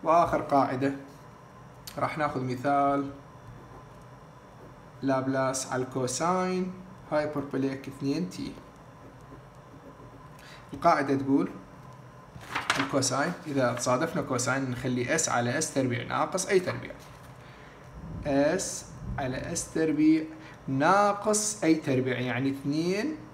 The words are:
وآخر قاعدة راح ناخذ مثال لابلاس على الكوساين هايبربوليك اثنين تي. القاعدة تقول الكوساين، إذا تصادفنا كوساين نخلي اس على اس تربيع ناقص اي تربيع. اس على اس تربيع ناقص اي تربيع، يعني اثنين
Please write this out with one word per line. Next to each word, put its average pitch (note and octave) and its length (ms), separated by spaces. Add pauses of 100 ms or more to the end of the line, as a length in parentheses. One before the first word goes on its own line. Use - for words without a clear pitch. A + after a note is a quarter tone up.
وآخر D#3+ 380
قاعدة C#3 520 (1040)
راح C3+ 200
ناخذ D3 260
مثال C#3 640 (1900)
لابلاس C3 720
على B2+ 120
الكوساين F#3 920 (380)
هايبربوليك C#3 760
اثنين D3+ 420
تي. - 240 (2250)
القاعدة C#3+ 420
تقول C#3 340 (1300)
الكوساين، C#3 520 (160)
إذا C3 260
تصادفنا C#3 480
كوساين C3 500
نخلي B2 440
اس D#3+ 140
على A#2+ 280
اس - 160
تربيع A#2+ 340
ناقص D#3 400
اي G3 120
تربيع. - 320 (1300)
اس D3 600 (320)
على C3 200
اس - 360
تربيع D#3 500 (440)
ناقص G3+ 960
اي D#3+ 120
تربيع، B2+ 440
يعني B2+ 320
اثنين F3+ 640 (180)